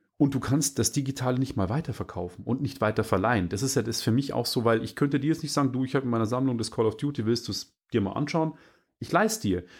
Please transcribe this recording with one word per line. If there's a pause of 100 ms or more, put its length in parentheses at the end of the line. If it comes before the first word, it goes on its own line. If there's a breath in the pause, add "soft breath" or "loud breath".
(160)
Und
du
kannst
das
Digitale
nicht
mal
weiterverkaufen
und
nicht
weiter
verleihen.
Das
ist
ja
das
für
mich
auch
so,
weil
ich
könnte
dir
jetzt
nicht
sagen,
„Du,
ich
habe
in
meiner
Sammlung
das
Call
of
Duty,
willst
du
es (140)
dir
mal
anschauen?“ (480 soft breath)
Ich
leih's
dir. (160 loud breath)